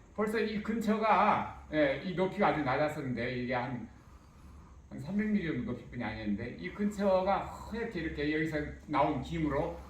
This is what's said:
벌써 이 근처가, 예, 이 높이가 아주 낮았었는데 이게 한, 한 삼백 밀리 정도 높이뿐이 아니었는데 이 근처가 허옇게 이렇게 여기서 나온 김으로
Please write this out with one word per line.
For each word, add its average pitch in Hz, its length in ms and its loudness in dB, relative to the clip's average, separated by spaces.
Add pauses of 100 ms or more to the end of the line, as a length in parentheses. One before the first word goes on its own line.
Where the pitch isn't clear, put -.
(160)
벌써 214 240 0
이 208 240 0
근처가, 208 1080 2
예, 143 320 4
이 180 100 -4
높이가 185 320 2
아주 151 160 2
낮았었는데 131 720 0
이게 123 180 -2
한, 123 360 -2 (1000)
한 135 100 -10
삼백 202 280 0
밀리 185 200 2
정도 123 260 -2
높이뿐이 - 280 -8
아니었는데 104 580 -4
이 175 120 -6
근처가 190 760 2
허옇게 214 520 -6
이렇게 151 340 -2
여기서 156 240 0 (280)
나온 147 360 2
김으로 156 560 -2 (120)